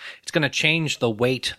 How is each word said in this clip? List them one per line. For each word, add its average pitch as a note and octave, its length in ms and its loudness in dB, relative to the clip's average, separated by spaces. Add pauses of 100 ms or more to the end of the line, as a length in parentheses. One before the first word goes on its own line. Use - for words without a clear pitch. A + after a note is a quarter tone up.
(220)
it's - 100 -16
gonna D3+ 180 2
change D#3+ 500 0
the A#2+ 100 2
weight A#2+ 500 0